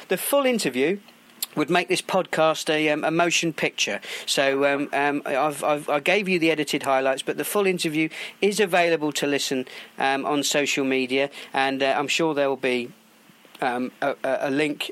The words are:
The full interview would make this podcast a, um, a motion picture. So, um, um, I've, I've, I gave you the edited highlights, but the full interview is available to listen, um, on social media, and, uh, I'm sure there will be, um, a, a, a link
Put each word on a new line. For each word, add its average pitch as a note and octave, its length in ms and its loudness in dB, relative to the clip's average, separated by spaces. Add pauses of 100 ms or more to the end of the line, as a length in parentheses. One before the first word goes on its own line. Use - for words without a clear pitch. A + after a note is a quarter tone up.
The F#3+ 80 2
full C#4 300 2
interview E3+ 520 2 (580)
would D3 140 0
make F3+ 180 2
this F3+ 140 0
podcast D#3+ 680 0
a, D#3 200 2
um, D3 120 0
a D#3 80 0
motion E3 420 2
picture. - 480 -2 (240)
So, C#3 480 2
um, C#3+ 200 -2
um, C#3 340 0
I've, C#3+ 380 -2
I've, D3 240 0
I D3 100 0
gave F#3+ 300 0
you F#3 100 2
the D#3+ 140 2
edited D3+ 320 -2
highlights, C3+ 380 0
but - 160 -4
the D3+ 60 -4
full G3+ 220 0
interview D#3+ 420 0 (320)
is G3+ 200 2
available E3+ 520 2
to - 140 -2
listen, C3+ 400 -2 (320)
um, C3+ 260 0
on C#3+ 200 0
social C#3+ 400 0
media, C3 440 0 (240)
and, C3+ 300 0
uh, C3+ 160 2
I'm C#3+ 80 -2
sure D#3+ 280 0
there C#3 140 2
will C3+ 80 0
be, B2+ 360 -2 (720)
um, B2 380 -2
a, C#3 240 0
a, C3+ 180 0
a C#3+ 80 -2
link D3 420 -2